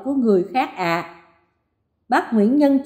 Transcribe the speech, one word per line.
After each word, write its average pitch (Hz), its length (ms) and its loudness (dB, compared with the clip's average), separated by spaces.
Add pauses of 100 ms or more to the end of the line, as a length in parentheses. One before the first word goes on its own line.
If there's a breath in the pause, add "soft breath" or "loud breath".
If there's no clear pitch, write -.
của 269 100 -4
người 220 380 2
khác 294 240 -2
ạ? 170 460 -4 (840)
Bác 320 240 -2
Nguyễn 226 240 2
Nhân 277 300 4